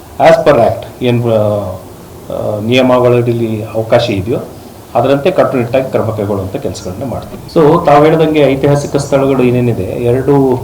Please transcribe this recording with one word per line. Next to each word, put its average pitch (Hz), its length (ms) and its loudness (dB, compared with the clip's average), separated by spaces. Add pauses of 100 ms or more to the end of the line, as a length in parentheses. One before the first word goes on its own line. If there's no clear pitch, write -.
(200)
as 160 280 4
per 143 60 6
act - 500 0
ಏನ್, 120 280 0
ಆ, 107 260 2 (760)
ಆ, 107 280 -4
ನಿಯಮಾವಳಿಯಲ್ಲಿ 120 1040 2
ಅವಕಾಶ 113 460 0
ಇದೆಯೋ 101 280 -4 (560)
ಅದರಂತೆ 135 360 2
ಕಟ್ಟುನಿಟ್ಟಾಗಿ 131 600 0
ಕ್ರಮ 107 200 -2
ಕೈಗೊಳ್ಳುವಂಥ 101 460 -4
ಕೆಲಸಗಳನ್ನ 113 540 -8
ಮಾಡ್ತೀವಿ. - 500 -6
So, 160 260 4
ತಾವು 151 180 6
ಹೇಳ್ದಂಗೆ 156 360 2
ಐತಿಹಾಸಿಕ 143 560 0
ಸ್ಥಳಗಳು 135 460 0
ಏನೇನಿದೆ, 120 400 0
ಎರಡು, 131 800 0